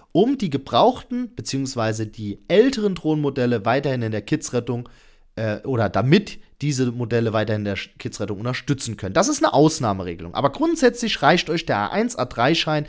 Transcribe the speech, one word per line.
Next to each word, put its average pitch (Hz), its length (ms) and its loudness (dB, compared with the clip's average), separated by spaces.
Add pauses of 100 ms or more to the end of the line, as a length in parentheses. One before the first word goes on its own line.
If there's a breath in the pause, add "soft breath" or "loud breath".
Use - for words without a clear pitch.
(140 soft breath)
um 247 240 4
die 190 120 -2
gebrauchten 214 880 0
beziehungsweise 113 720 -4
die 104 400 -10
älteren 208 480 2
Drohnenmodelle 135 680 0
weiterhin 131 380 0
in 110 100 -4
der 104 80 -4
Kidsrettung, 120 640 -4 (480 soft breath)
äh, 107 300 -4
oder 117 240 0
damit 156 500 2 (220 soft breath)
diese 131 300 0
Modelle 117 400 -2
weiterhin 107 320 0
der 101 140 -4
Sch-, - 200 -12
Kidsrettung 104 420 -8
unterstützen 113 580 -4
können. 95 160 -6
Das 196 160 4
ist 294 120 0
eine - 120 2
Ausnahmeregelung. 95 840 2
Aber 135 160 2
grundsätzlich 262 720 2
reicht 165 280 4
euch 165 160 -4
der 120 120 0
A 101 100 0
eins, 233 300 -2
A 127 80 0
drei 127 280 2
Schein, 151 360 -2